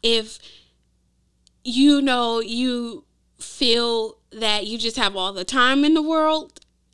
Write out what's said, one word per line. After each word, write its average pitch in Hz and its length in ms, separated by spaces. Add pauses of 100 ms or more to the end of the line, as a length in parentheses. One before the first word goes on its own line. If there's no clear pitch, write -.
If 226 360 (1300)
you 277 360
know, 240 400
you 233 640 (340)
feel 233 800 (140)
that 214 340
you 226 120
just 226 180
have 202 200
all 190 160
the 185 120
time 262 400
in 302 100
the 311 80
world 311 580 (340)